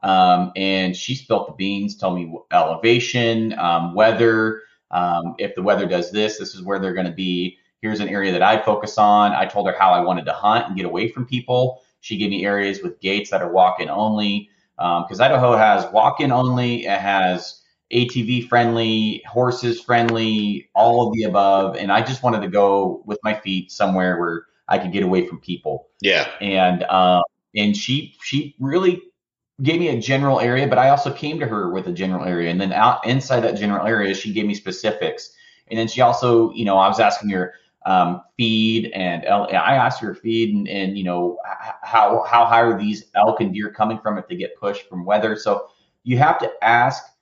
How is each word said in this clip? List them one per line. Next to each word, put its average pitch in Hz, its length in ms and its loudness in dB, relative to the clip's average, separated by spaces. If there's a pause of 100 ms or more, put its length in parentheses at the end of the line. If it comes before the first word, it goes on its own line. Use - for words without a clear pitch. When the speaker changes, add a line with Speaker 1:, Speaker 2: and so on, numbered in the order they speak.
Speaker 1:
Um, 90 480 4
and 95 420 -2
she - 200 -8
spilt - 320 -4
the - 60 -18
beans, 101 420 -6
told 92 180 -4
me 90 120 -6
w-, 80 260 -16
elevation, 113 1040 0
um, 85 360 -2
weather. 110 680 2 (280)
Um, 87 480 -2
if 85 180 -6
the 92 60 -8
weather 98 240 2
does 87 260 -2
this, 107 260 -2
this 95 160 -12
is 95 80 -18
where 95 160 -4
they're 95 160 -4
gonna 90 160 -4
be. 90 480 -4 (240)
Here's 107 180 -4
an 104 80 -4
area 95 240 -2
that 85 100 2
I'd 110 220 4
focus 104 340 -2
on. 104 340 6
I 71 140 0
told 101 200 -4
her 92 100 -2
how 92 160 6
I 87 80 4
wanted 87 260 -2
to 76 60 -4
hunt 107 360 0
and 98 80 -6
get 92 100 -4
away 90 220 -4
from 123 180 -8
people. 127 560 -2 (180)
She - 180 -10
gave 101 120 -2
me 95 160 -4
areas 98 360 -2
with 87 180 -10
gates 101 300 -4
that 95 120 -2
are 85 100 -6
walk-in 92 380 2
only. 104 580 -2 (300)
Um, 85 300 -2
'cause 95 120 -4
Idaho 127 360 4
has 101 360 4
walk-in 135 380 2
only, 123 560 0
it 98 140 -2
has 92 600 -2 (280)
A 123 160 2
T 123 160 -4
V 117 200 -2
friendly, 113 840 0
horses 120 540 -2
friendly, 113 960 0
all 117 340 4
of 107 60 -4
the 110 100 -4
above. 98 520 2
And 98 140 -4
I 107 120 2
just 123 200 -6
wanted 113 200 0
to 98 60 -6
go 98 580 2
with 104 180 -8
my 107 100 -2
feet 95 380 -6
somewhere 92 480 0
where 82 260 -6 (220)
I 95 100 0
could 90 140 -6
get 98 100 -2
away 90 240 2
from 82 140 -14
people. - 480 -10 (120)
Speaker 2:
Yeah. 87 280 0 (120)
Speaker 1:
And, 92 440 2
uh, 90 380 4 (320)
and 104 220 0
she, 131 460 -6
she 143 380 -6
really 180 420 0 (600)
gave 165 180 0
me 175 80 0
a 127 120 -2
general 135 400 2
area, 127 260 2
but 123 120 2
I 131 120 6
also 143 220 2
came 156 280 -8
to 143 60 -4
her 101 260 -4
with 92 140 -6
a 90 60 -6
general 90 340 -4
area. 85 240 -2
And 90 100 -2
then 98 140 -2
out 113 320 2
inside 131 340 0
that - 160 -2
general 101 300 -2
area, 104 280 0
she 104 200 -8
gave 104 100 -2
me 101 100 -2
specifics. - 800 -6 (360)
And 113 100 -6
then 113 100 -2
she 127 140 -4
also, 113 500 4
you 113 140 -6
know, 98 100 2
I 95 120 6
was 98 120 0
asking 104 300 0
her, 92 240 -4 (320)
um, 90 340 2 (160)
feed 110 580 0
and 90 300 -4
el-, 101 240 2
I 95 280 2
asked 123 260 0
her 104 120 -6
feed 113 400 -2
and, 101 140 -2
and, 98 300 -4
you 95 60 -6
know, 87 420 -2
h-, - 260 -10 (100)
how, 110 460 2
how 117 160 6
high 117 180 4
are 113 140 2
these 104 280 -4 (100)
elk 107 260 4
and 95 140 -2
deer 104 160 -6
coming 107 300 -2
from 104 180 -4
if 92 100 -12
they 90 80 -10
get 92 220 -10
pushed 101 300 -6
from 90 180 -10
weather? 107 300 0
So 101 320 -4 (340)
you 120 160 0
have 156 220 4
to - 100 -4 (100)
ask 120 420 2 (200)